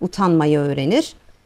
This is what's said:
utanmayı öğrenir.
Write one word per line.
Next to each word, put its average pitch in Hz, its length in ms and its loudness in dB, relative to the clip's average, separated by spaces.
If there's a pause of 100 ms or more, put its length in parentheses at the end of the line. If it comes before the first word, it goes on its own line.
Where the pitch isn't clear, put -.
utanmayı 165 580 0
öğrenir. 143 540 -2 (340)